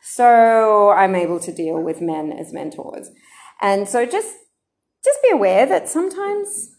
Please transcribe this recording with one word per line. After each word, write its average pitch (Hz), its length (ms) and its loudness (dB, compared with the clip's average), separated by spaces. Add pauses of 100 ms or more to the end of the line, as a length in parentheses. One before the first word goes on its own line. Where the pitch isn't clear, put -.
So 226 880 4
I'm 190 260 2
able 175 240 -2
to 170 120 -10
deal 160 300 -6
with 160 200 -6
men 156 300 -6
as 160 200 -14
mentors. - 580 -14 (520)
And 202 260 0
so 240 180 -2
just, 381 300 -6 (680)
just 571 180 0
be 508 80 4
aware 202 380 4
that - 200 -2
sometimes 403 920 -6